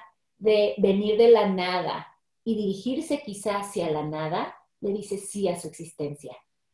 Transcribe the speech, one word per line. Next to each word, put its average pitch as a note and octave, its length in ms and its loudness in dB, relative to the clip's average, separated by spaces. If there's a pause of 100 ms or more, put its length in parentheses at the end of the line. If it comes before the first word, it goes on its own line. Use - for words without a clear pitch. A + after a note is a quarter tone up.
(360)
de G#3 400 4
venir G3+ 400 2
de A#3 140 8
la G#3+ 180 8
nada F3+ 600 -2 (360)
y A3+ 120 -2
dirigirse A#3+ 680 -4
quizá G3+ 360 -6
hacia F3 300 -4
la D3+ 140 -2
nada, D#3 500 -4 (260)
le G3+ 120 -4
dice G3+ 240 -6
sí G3 320 -4
a F3 100 -2
su E3 100 -12
existencia. D3 680 -12 (380)